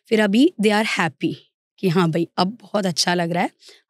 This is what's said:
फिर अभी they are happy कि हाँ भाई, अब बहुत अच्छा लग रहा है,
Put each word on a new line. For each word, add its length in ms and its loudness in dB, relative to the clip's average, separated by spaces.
फिर 120 2
अभी 400 4
they 220 2
are 160 -4
happy 340 -4
कि 100 0
हाँ 220 2
भाई, 160 -2
अब 240 -2
बहुत 240 -4
अच्छा 280 -2
लग 180 -2
रहा 120 -2
है, 60 -4